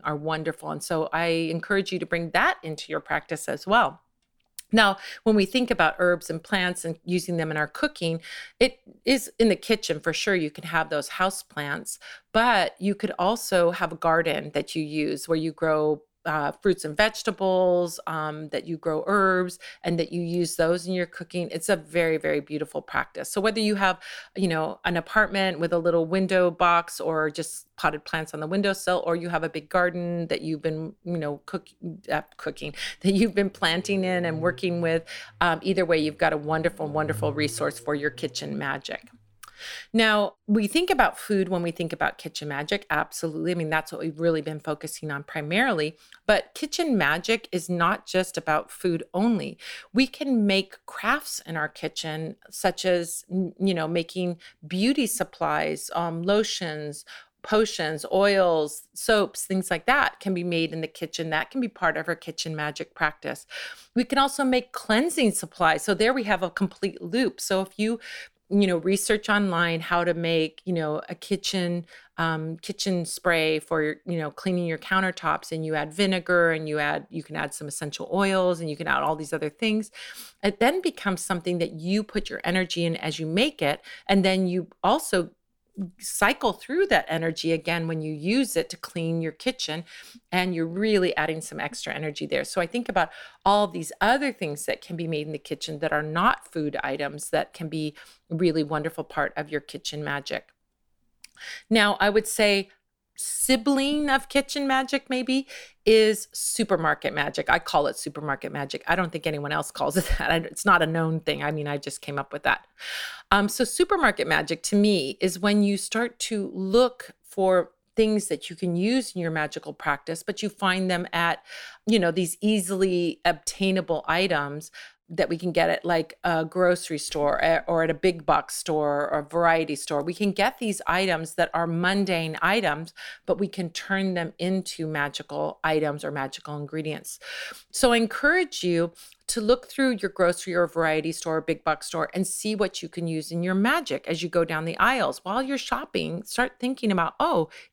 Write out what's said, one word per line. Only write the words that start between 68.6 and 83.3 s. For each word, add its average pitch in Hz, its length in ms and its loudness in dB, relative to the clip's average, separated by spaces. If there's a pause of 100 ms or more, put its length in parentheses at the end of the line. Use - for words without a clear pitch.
know, 180 100 2
research 196 540 0
online 175 500 2
how 175 240 0
to 175 80 2
make, 165 540 0
you 180 80 -2
know, 151 340 -2
a 180 60 -8
kitchen, 175 720 -2 (320)
um, 160 400 -2
kitchen 180 480 -2
spray 160 520 2
for, 156 460 -2
you 175 140 -2
know, 151 120 -4
cleaning 180 360 -2
your 160 100 -2
countertops, 175 760 -2
and 160 120 -4
you 156 100 -2
add 151 180 -4
vinegar, 180 600 4
and 156 160 -2
you 151 100 -2
add, 147 300 0
you 160 140 -8
can 156 120 -14
add 156 200 -4
some 151 120 -10
essential - 460 -8
oils, 190 480 4
and 165 80 -4
you 147 80 -4
can 156 100 -6
add 139 160 2
all 156 140 2
these 151 160 -6
other 156 160 -2
things, 214 420 0 (520)
it 202 180 0
then 320 220 4
becomes 196 400 -2
something 180 360 -2
that 165 140 -2
you 180 300 0
put - 260 -4
your - 160 -10
energy 175 400 0
in 165 120 0
as 151 220 -6
you 160 80 -4
make 202 360 0